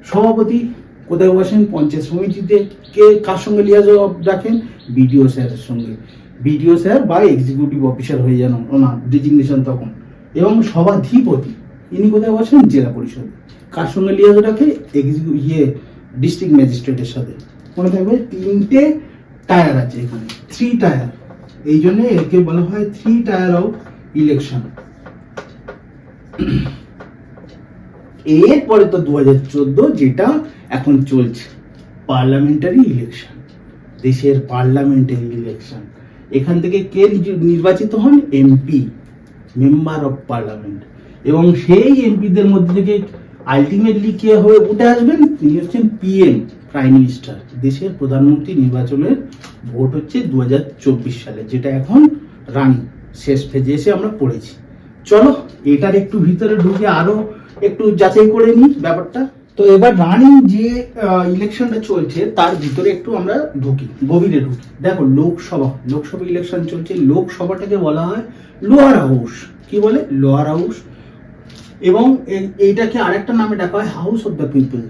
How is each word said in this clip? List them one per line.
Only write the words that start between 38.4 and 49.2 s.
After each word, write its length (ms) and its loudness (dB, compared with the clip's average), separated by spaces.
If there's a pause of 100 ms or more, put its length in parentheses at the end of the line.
member 400 0
of 160 -4 (140)
parliament। 520 -10 (440)
এবং 300 2
সেই 500 4
এমপিদের 420 0
মধ্যে 280 2
থেকে 280 0 (440)
ultimately 720 0
কে 180 2
হয়ে 220 6
উঠে 300 2
আসবেন? 480 2
তিনি 220 0
হচ্ছেন 300 -2 (120)
পিএম, 400 2 (320)
প্রাইম 220 2
মিনিস্টার। 400 2 (280)
দেশের 360 -4
প্রধানমন্ত্রী 560 0
নির্বাচনের 600 -2 (560)